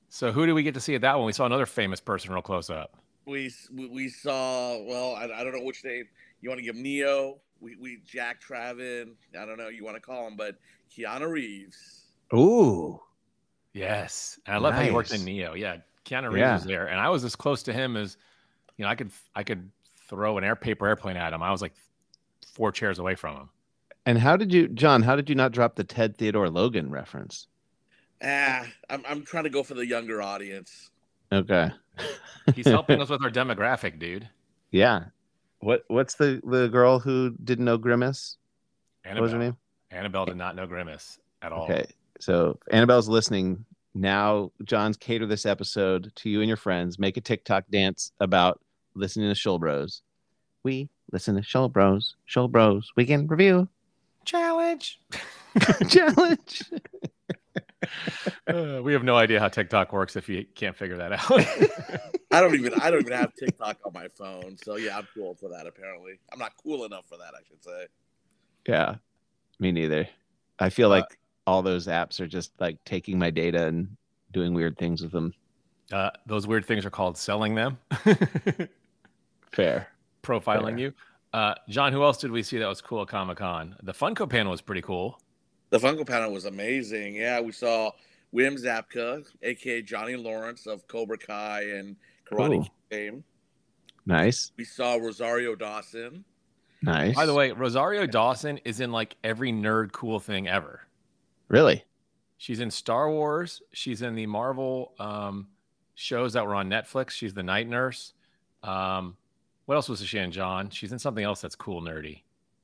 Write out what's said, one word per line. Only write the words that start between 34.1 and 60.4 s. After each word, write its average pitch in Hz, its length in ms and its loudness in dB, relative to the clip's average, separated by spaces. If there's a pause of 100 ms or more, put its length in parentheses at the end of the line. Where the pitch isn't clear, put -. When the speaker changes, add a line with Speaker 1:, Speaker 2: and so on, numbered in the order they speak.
Speaker 3:
Yeah. 98 340 4 (540)
What, 113 280 2
what's 131 280 0
the, 143 300 2
the 127 220 2
girl 123 320 6
who 127 320 0 (120)
didn't 120 220 0
know 117 120 4
Grimace? 123 600 0 (680)
What 98 160 -6
was 113 100 2
her 117 60 -2
Speaker 1:
Annabelle. - 20 0
Speaker 3:
name? 120 180 -2 (400)
Speaker 1:
Annabelle 95 280 -4
did 90 120 -6
not 90 180 -8
know 92 120 -8
Grimace 85 500 -12 (240)
at 85 120 -10
all. 82 100 -6
Speaker 3:
Okay. 80 220 -2 (340)
So 85 400 2 (120)
Annabelle's 117 380 6
listening. 104 560 0 (300)
Now 101 560 2 (120)
John's 107 340 0
catered 113 320 -4
this 101 160 -2
episode 95 720 0
to - 140 -8
you 104 120 2
and 107 60 2
your 110 100 2
friends. 90 420 -2
Make 98 180 0
a 117 40 -6
TikTok 104 500 -2
dance 95 480 0
about 92 400 4 (360)
listening 101 340 -2
to 101 60 0
Shoal 92 240 0
Bros. 76 420 -4 (640)
We 135 260 -4 (220)
listen 98 240 -2
to 98 80 0
Shoal 127 260 2
Bros. 98 460 4 (100)
Shoal 127 220 2
Bros. 110 480 6
Weekend 143 340 4
Review. 180 380 6 (580)
Speaker 1:
Challenge. 339 760 -2 (260)
<laughs> - 300 -12
Speaker 3:
<laughs> - 340 6
Challenge. 339 760 6 (1800)
Speaker 1:
Uh, 156 340 -2
we 139 120 2
have 131 100 6
no 123 120 6
idea 110 240 8
how 104 80 6
TikTok 101 460 2
works 95 220 0
if 92 140 -8
you 95 160 -4 (100)